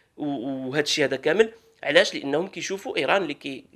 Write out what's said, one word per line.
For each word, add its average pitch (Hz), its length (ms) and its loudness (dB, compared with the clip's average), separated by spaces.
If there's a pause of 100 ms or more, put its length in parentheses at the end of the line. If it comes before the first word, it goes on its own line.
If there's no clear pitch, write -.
(160)
و-، 135 520 -6
وهادشي 147 360 0
هذا 131 120 2
كامل 175 360 2 (300)
علاش؟ 180 320 4
لأنهم 147 340 -2
كيشوفوا 190 480 -8
إيران 175 260 2
اللي 147 120 -4
كي-، 135 300 -12 (120)